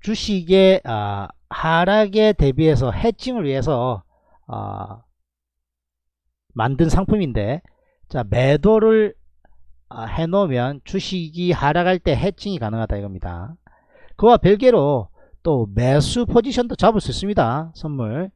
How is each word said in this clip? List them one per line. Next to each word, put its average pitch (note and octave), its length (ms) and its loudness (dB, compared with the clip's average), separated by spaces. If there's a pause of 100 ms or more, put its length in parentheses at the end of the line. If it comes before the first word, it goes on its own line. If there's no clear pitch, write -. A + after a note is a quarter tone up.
주식의, F#3+ 800 2
아, G2+ 460 -6 (200)
하락에 G3+ 840 2
대비해서 C3+ 580 2
해칭을 A#3 540 -4
위해서, B2+ 580 -2 (440)
아, G2+ 560 -12 (1500)
만든 C3 360 0
상품인데, D3+ 720 0 (480)
자, B2+ 200 -4
매도를, G3+ 840 2 (760)
아, A2+ 180 -14
해놓으면 C#3+ 760 -2
주식이 F3 720 -6
하락할 E3+ 460 0
때 D#3+ 160 0
해칭이 F#3 440 -4
가능하다 A2 380 -4
이겁니다. F#2+ 580 -10 (600)
그와 A3+ 200 6
별개로 F3 720 2 (340)
또 C3 320 0
매수 C#3+ 500 0
포지션도 A#3+ 500 0
잡을 G#3+ 240 2
수 - 120 -6
있습니다. D#3+ 640 -2
선물. C#3+ 600 -6